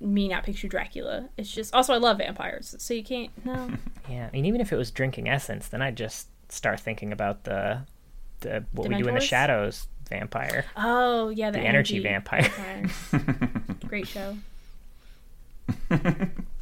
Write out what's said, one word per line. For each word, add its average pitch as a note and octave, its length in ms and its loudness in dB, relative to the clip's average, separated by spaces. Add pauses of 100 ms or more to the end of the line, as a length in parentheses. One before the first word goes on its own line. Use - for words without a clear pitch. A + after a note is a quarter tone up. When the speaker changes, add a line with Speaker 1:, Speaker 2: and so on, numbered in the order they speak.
Speaker 1:
me G3+ 280 4
not F#3 160 0
picture G3+ 240 -2
Dracula." - 680 -4
It's G#3 140 -6
just, A3 240 -4
also, C4 200 6
I - 20 6
love A3+ 220 6
vampires, - 600 -6
so - 160 -4
you A3 80 -2
can't, A#3+ 280 -6 (140)
no. B3+ 240 -4 (220)
Speaker 2:
<laughs> - 180 -10
Speaker 3:
Yeah, A#2+ 200 -6
I - 20 -12
mean, C3+ 160 0
even A#3 140 4
if A3 120 0
it D3 40 2
was B2 160 0
drinking B2+ 360 0
essence, A#2+ 380 0
then A#2+ 160 -2
I'd B2+ 140 -2
just - 320 -6 (240)
start - 260 0
thinking G#2+ 340 -4
about G2+ 300 0
the, G#2 380 0 (600)
the, A2 300 -4
what - 180 -2
we B2 100 2
do B2 100 2
in A#2+ 60 2
the B2+ 60 4
Speaker 1:
Dementors? - 40 4
Speaker 3:
shadows B2+ 640 2 (200)
vampire. B2+ 560 -2 (120)
Speaker 1:
Oh, A#3+ 540 4
yeah, G#3+ 200 0
the G#3 80 0
Speaker 3:
The A2+ 60 0
energy C3 320 6
Speaker 1:
energy - 40 2
Speaker 3:
vampire. G2+ 420 2 (680)
Speaker 1:
vampires. - 400 2 (300)
Speaker 2:
<laughs> - 80 -6
Speaker 1:
Great G3+ 180 -4
show. G3+ 300 -6 (1500)
Speaker 2:
<laughs> E3+ 80 6 (640)